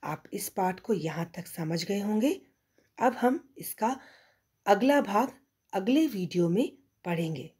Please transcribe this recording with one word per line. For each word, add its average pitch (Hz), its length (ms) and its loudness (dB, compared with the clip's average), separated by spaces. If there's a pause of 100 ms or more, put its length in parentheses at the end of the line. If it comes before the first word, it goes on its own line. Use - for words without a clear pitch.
आप 156 180 -6 (100)
इस 196 160 -6
पाठ 185 320 -2
को - 140 0
यहाँ 160 420 -4
तक 170 100 -12
समझ 165 380 -4
गए 202 160 -4
होंगे। 214 400 0 (580)
अब 254 140 4
हम 254 260 2 (200)
इसका - 380 -4 (680)
अगला 247 360 6
भाग 208 300 0 (400)
अगले 254 340 2
वीडियो 180 420 0
में 214 240 0 (320)
पढ़ेंगे। 165 560 -4